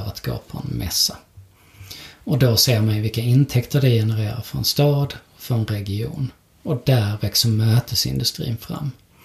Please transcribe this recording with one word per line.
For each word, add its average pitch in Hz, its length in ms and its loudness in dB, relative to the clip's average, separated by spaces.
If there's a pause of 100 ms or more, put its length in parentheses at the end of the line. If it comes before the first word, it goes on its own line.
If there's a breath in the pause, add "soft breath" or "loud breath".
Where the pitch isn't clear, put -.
att - 200 -10
gå - 120 -6 (100)
på - 100 -12
en - 200 -6
mässa. - 380 -2 (1080 loud breath)
Och 151 140 0
då 120 180 4
ser 110 240 4
man 107 160 2
ju 107 60 0
vilka 113 180 -2
intäkter 123 600 2
det 127 100 4
genererar 110 500 0
för - 180 -8
en 117 60 -2
stad, 143 500 2 (240)
för - 160 -4
en 113 120 0
region. 104 640 -4 (320)
Och 139 240 -4
där 110 340 4
växer - 280 0
mötesindustrin 117 1080 0
fram. 151 340 -8 (340 loud breath)